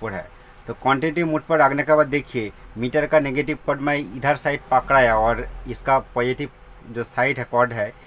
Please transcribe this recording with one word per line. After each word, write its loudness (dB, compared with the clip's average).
पर -6
है। -8
तो -8
कंटिन्यूटी 0
mood -2
पर 0
रखने 4
के 4
बाद 4
देखिए, -6
मीटर -2
का 4
negative -2
chord -2
मैं -2
इधर -2
side -6
पकड़ाया 4
और 0
इसका -2
पॉजिटिव -2
जो -8
साइड -2
है, -6
chord 2
है, -2